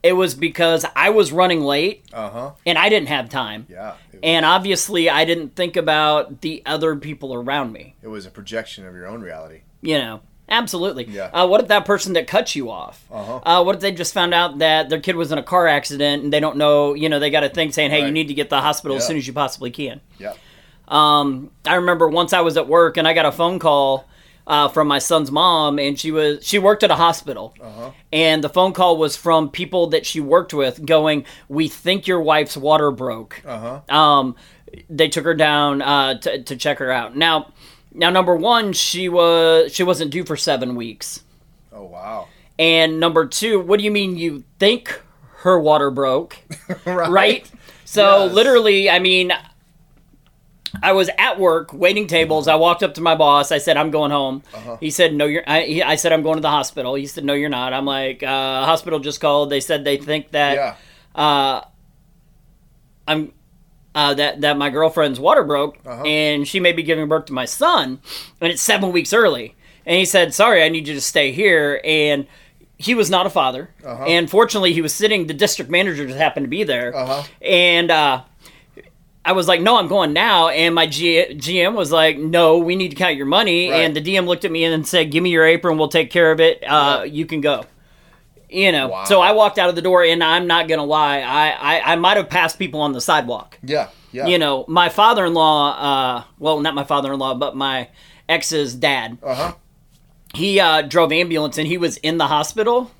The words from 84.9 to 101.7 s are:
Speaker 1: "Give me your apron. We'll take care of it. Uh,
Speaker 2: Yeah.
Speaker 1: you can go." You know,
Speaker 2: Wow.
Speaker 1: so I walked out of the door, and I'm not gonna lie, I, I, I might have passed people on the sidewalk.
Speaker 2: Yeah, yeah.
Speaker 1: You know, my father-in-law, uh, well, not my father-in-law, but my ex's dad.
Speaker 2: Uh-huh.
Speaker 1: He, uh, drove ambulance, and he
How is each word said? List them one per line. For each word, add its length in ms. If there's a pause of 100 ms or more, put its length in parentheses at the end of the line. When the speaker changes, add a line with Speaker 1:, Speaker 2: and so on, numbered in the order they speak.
Speaker 1:
"Give 120
me 80
your 140
apron. 320
We'll 100
take 240
care 200
of 80
it. 280
Uh, 320
Speaker 2:
Yeah. 60
Speaker 1:
you 200
can 160
go." 240 (840)
You 220
know, 180
Speaker 2:
Wow. 160
Speaker 1:
so 160
I 100
walked 260
out 120
of 60
the 60
door, 220
and 200
I'm 220
not 220
gonna 180
lie, 360
I, 280 (280)
I, 160
I 20
might 220
have 120
passed 300
people 220
on 120
the 80
sidewalk. 640
Speaker 2:
Yeah, 240 (240)
yeah. 160
Speaker 1:
You 100
know, 300
my 220
father-in-law, 800 (100)
uh, 440 (140)
well, 220
not 160
my 80
father-in-law, 520
but 200
my 320 (420)
ex's 460
dad. 480
Speaker 2:
Uh-huh. 300 (800)
Speaker 1:
He, 240
uh, 240
drove 280
ambulance, 460
and 100
he 120